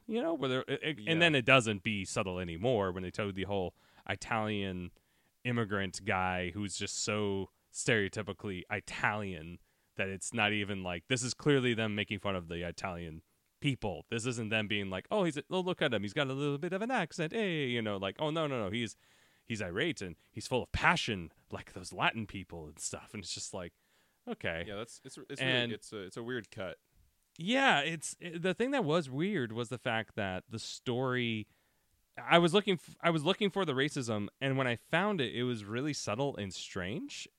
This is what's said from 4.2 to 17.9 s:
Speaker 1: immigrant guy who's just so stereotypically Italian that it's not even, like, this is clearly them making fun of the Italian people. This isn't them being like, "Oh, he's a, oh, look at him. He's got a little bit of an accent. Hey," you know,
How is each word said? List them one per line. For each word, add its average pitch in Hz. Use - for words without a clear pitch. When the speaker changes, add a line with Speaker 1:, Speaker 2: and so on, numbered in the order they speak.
Speaker 1:
immigrant 104
guy 92
who's 101
just -
so 101
stereotypically 101
Italian 98
that 98
it's 95
not 107
even, 101
like, 87
this -
is 123
clearly 131
them 110
making 104
fun 98
of 85
the 85
Italian 85
people. 107
This 113
isn't 117
them 107
being 101
like, 92
"Oh, 208
he's 156
a, 151
oh, 185
look 180
at 147
him. 104
He's 101
got 147
a 131
little 143
bit 175
of 190
an 233
accent. 170
Hey," 175
you 120
know, 104